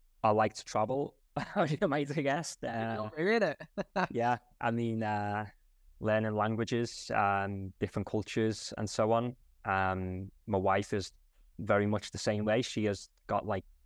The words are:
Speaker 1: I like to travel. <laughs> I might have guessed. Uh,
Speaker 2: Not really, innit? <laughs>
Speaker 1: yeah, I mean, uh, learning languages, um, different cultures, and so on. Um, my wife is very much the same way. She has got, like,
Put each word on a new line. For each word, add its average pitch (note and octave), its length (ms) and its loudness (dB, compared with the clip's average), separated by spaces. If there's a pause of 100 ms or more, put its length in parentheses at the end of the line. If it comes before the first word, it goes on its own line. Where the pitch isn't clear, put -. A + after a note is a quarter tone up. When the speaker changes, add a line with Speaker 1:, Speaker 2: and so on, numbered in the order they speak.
(240)
Speaker 1:
I A2 60 6
like G#2+ 240 4
to - 100 -12
travel. A#2+ 520 -2 (100)
<laughs> - 300 -8
I D#3 300 2
might C#3+ 220 2
have D3 160 -2
guessed. C#3+ 400 -2
Uh, A2+ 320 -2
Speaker 2:
Not G#2+ 220 -6
really, G3+ 240 2
innit? F3+ 640 -4
<laughs> - 20 -4
Speaker 1:
yeah, A#2 280 2 (240)
I A#2 100 0
mean, A2+ 320 -2
uh, G#2 420 -2 (540)
learning G#2+ 360 2
languages, A2+ 800 0
um, G2 640 0
different - 280 -2
cultures, A2 720 -2
and A2 120 -4
so A2 220 2
on. A#2+ 240 2 (300)
Um, F#2+ 680 0 (140)
my G2+ 140 0
wife G2 340 2
is G2 180 -2 (460)
very G2+ 300 4
much G#2 240 -2
the - 80 -10
same G#2+ 260 0
way. A2 160 2
She A2 240 -2
has G2+ 240 -2 (160)
got, G2+ 220 -2
like, G2 180 -2 (200)